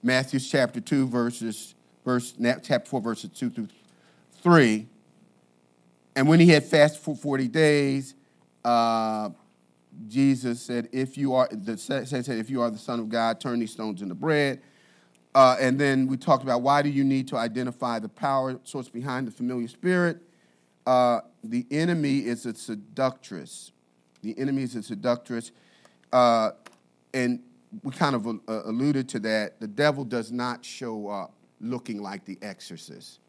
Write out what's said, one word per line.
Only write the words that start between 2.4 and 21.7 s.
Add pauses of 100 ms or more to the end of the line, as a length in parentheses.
chapter
four,
verses
two
through (720)
three. (1300)
And
when
he
had
fasted
for
forty
days, (500)
uh, (760)
Jesus
said,
"If
you
are,"
the
sa-,
sa-,
said,
"If
you
are
the
Son
of
God,
turn
these
stones
into
bread." (760)
Uh,
and
then
we
talked
about
why
do
you
need
to
identify
the
power
source
behind
the
familiar
spirit. (680)
Uh, (220)
the